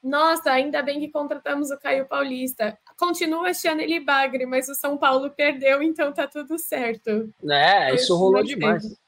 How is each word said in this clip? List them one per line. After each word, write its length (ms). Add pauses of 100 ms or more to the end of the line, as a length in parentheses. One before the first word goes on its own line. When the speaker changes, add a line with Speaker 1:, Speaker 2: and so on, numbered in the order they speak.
Speaker 1:
"Nossa, 480
ainda 300
bem 180
que 80
contratamos 640
o 80
Caio 280
Paulista. 720 (200)
Continua 540
achando 280
ele 220
bagre, 440
mas 220
o 80
São 220
Paulo 340
perdeu, 500
então 300
tá 160
tudo 320
certo." 720 (180)
Speaker 2:
É, 380
Speaker 1:
Foi 80
Speaker 2:
isso 180
Speaker 1:
o 40
que 20
Speaker 2:
rolou 140
Speaker 1:
mais 140
Speaker 2:
demais. 360
Speaker 1:
teve. 120 (120)